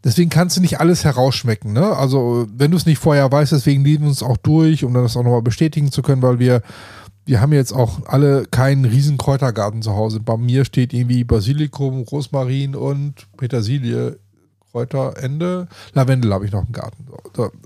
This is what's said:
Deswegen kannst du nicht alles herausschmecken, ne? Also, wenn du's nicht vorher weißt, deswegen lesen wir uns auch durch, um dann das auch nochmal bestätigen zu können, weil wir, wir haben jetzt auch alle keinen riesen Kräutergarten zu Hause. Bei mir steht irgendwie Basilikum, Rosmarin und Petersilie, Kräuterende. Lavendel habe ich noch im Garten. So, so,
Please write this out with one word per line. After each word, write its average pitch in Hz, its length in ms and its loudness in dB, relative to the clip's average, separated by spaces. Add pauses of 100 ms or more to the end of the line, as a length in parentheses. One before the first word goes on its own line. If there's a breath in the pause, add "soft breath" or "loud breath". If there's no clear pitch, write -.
Deswegen 165 260 2
kannst 175 260 2
du 185 40 2
nicht 175 180 0
alles 165 260 2
herausschmecken, 123 680 0
ne? 170 240 0
Also, 120 580 0
wenn 143 160 2
du's 170 160 0
nicht 156 120 4
vorher 143 340 4
weißt, 143 180 2
deswegen 139 340 2
lesen 151 180 2
wir 151 80 0
uns 135 120 -2
auch 127 140 0
durch, 160 480 2
um 123 100 -2
dann 123 80 2
das 120 140 -2
auch 123 80 0
nochmal 120 180 2
bestätigen 147 500 0
zu 139 100 -2
können, 135 200 0
weil 123 160 4
wir, 123 240 2 (640 loud breath)
wir 127 160 2
haben 147 100 4
jetzt 135 200 2
auch 110 360 -2
alle 139 380 2
keinen 135 400 2
riesen 139 320 2
Kräutergarten 113 640 -2
zu 110 100 -4
Hause. 110 280 -2
Bei 113 180 -4
mir 123 260 0
steht 123 300 -2
irgendwie 123 300 0
Basilikum, 131 800 -2
Rosmarin 135 680 -4
und 139 520 -6 (100)
Petersilie, 120 840 -4 (520)
Kräuterende. 143 1000 -6 (240 loud breath)
Lavendel 127 400 2
habe 95 140 -4
ich 101 60 -6
noch 101 140 -2
im 117 60 -8
Garten. - 340 -14
So, - 120 -20 (180)
so, 110 160 -4 (140)